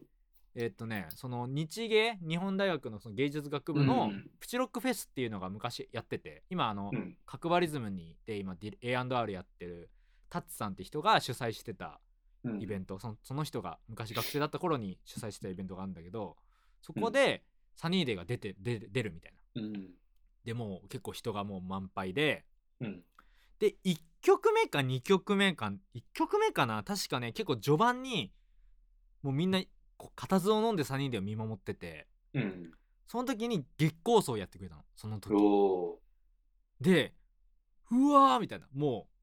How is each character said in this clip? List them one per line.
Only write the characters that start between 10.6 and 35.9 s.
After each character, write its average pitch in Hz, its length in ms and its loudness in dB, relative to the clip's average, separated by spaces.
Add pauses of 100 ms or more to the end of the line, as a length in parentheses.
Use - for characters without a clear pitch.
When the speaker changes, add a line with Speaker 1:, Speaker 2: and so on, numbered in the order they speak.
Speaker 1:
ん 95 40 -6
っ - 20 -10
て 95 80 -10
人 151 180 -6
が 196 180 6
主 - 120 -2
催 117 220 -4
し - 100 -14
て 113 100 -8
た 80 260 -12 (600)
イ 101 80 -8
ベ 101 100 -4
ン 95 80 -6
ト、 98 100 -8
Speaker 2:
う - 20 -8
ん。 - 20 -16
Speaker 1:
そ 120 80 -10
の、 110 160 -8
そ - 100 -10
の 151 100 -2
人 139 180 -6
が 90 260 -8
昔 110 260 -8
学 113 120 -2
生 - 140 -2
だ 147 80 2
っ - 20 -16
た 151 100 -6
頃 165 180 0
に 98 280 -6
主 - 120 -16
催 110 140 -8
し - 80 -14
て - 60 -10
た 98 40 -6
イ 92 60 -8
ベ 95 80 -8
ン 92 40 -6
ト 92 80 -12
が 92 80 -10
あ - 20 -6
る 95 60 -6
ん 87 40 -10
だ 82 80 -14
け 87 80 -16
ど、 98 240 -6 (460)
そ - 120 -16
こ 220 160 0
で 220 340 2 (320)
Speaker 2:
う - 20 -20
ん。 - 20 -20
Speaker 1:
サ 165 100 -4
ニ 185 140 4
ー - 20 0
デ 123 80 0
イ - 20 -2
が 85 100 -8
出 120 120 -4
て、 98 220 -8
出 113 200 -4
る、 104 120 -14
出 117 120 0
る 98 100 -8
み 82 80 -16
た - 80 -20
い - 40 -20 (220)
な。 117 60 -6
Speaker 2:
う 107 40 -4
ん。 98 240 -8 (540)
Speaker 1:
で、 117 100 -6
も 107 300 -6
う 98 60 -20
結 - 120 -8
構 101 120 -8
人 - 180 -4
が 101 120 -2
も 101 160 -6
う - 20 -8
満 95 320 -4
杯 95 200 -4
で、 139 300 2 (380)
Speaker 2:
う 117 60 -4
ん。 92 140 -10 (580)
Speaker 1:
で、 214 240 2
一 180 180 0 (200)
曲 392 300 6
目 453 160 4
か 147 140 0
二 127 200 -2
曲 196 340 2
目 196 180 4
か、 104 180 -4 (220)
一 120 100 -14 (100)
曲 320 240 2
目 427 140 4
か 156 140 2
な？ 107 180 -2
確 - 240 -4
か 135 120 -2
ね、 120 120 -4
結 - 140 -4
構 143 100 0
序 135 220 4
盤 247 260 4
に、 208 280 -4 (880)
も 139 100 -2
う - 20 0
み 156 120 2
ん 190 60 2
な、 190 100 2 (360)
こ - 140 -18
う、 - 40 -
固 - 240 2
唾 202 160 4
を 214 100 4
飲 233 60 4
ん 214 60 0
で 143 80 2
三 135 140 -2
人 139 120 -2
で 110 80 0
見 104 160 -4
守 110 200 -4
っ - 20 -8
て - 160 -8
て、 80 340 -12 (260)
Speaker 2:
う 139 60 0
ん。 92 320 -4 (360)
Speaker 1:
そ 220 100 -6
の 254 80 0
時 233 220 0
に 196 180 0 (120)
月 156 180 4 (100)
光 226 160 8
荘 117 160 -2
や 92 80 -4
っ - 40 -10
て - 80 -20
く 90 60 -12
れ 90 60 -10
た 80 60 -16
の、 73 100 -20 (100)
そ - 120 -12
の 107 120 -6
時。 107 140 0
Speaker 2:
お 101 680 6 (840)